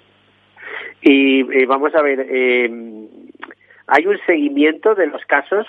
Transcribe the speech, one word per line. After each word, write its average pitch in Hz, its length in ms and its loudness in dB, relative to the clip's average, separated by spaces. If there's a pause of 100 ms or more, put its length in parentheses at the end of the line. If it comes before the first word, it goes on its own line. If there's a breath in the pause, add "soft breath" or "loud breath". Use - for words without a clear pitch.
(1040 loud breath)
Y, 135 380 4
eh, 131 260 0
vamos 139 280 0
a 160 80 2
ver, 135 260 -2
eh, 117 800 -4 (800 loud breath)
¿hay 151 200 0
un 202 200 0
seguimiento 151 680 0
de 190 120 0
los 131 200 -10
casos, 185 420 -2